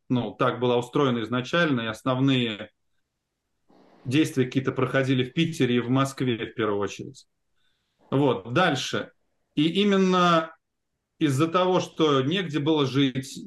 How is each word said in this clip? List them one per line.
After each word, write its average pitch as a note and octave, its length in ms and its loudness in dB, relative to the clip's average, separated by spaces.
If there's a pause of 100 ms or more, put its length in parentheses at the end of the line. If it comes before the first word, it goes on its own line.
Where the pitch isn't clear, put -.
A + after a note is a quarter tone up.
ну, A#2+ 240 -2
так A#2+ 260 0
была B2 200 2
устроена B2 440 0
изначально, B2+ 600 0
и A2+ 40 -6
основные B2 840 0 (1400)
действия C3+ 400 0
какие-то C3 260 -4
проходили C3 520 0
в - 100 -12
Питере D#3+ 420 0
и A#2+ 40 0
в A#2 100 -2
Москве B2+ 560 -2
в - 80 -12
первую G#2 260 -2
очередь. - 460 -8 (840)
Вот, C3 440 0
дальше. C#3+ 580 -2 (420)
И D3+ 140 2 (140)
именно F#3 720 2 (640)
из-за D3+ 300 0
того, F3+ 320 2
что D3 420 2
негде D#3 380 -2
было D3 260 2
жить, C3+ 600 -2